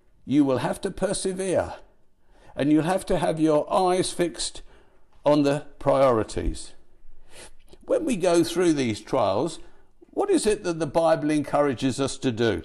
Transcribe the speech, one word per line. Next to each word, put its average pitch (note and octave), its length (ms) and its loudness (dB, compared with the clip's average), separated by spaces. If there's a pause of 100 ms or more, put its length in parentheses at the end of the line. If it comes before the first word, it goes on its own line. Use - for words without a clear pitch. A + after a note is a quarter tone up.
(260)
you C#3 180 4
will C3 140 2
have E3+ 240 -4
to G3 80 -2
persevere, F#3 840 -4 (800)
and C#3+ 160 -2
you'll D3+ 140 4
have F#3 220 -2
to F3+ 120 0
have E3 220 -2
your D#3 320 2
eyes F#3 400 2
fixed - 480 -6 (640)
on D3 180 4
the C#3+ 220 0 (140)
priorities. B2+ 960 0 (1120)
When - 180 0
we C4 120 0
go E3+ 280 4
through F3 300 2
these B2 260 -2
trials, A#2+ 580 0 (580)
what G4+ 140 0
is E4+ 160 2
it G#3+ 180 0
that E3+ 140 -4
the D#3+ 80 -2
Bible D#3 440 2
encourages C#3+ 680 0
us C3+ 160 -2
to C3 160 -2
do? G#2 320 0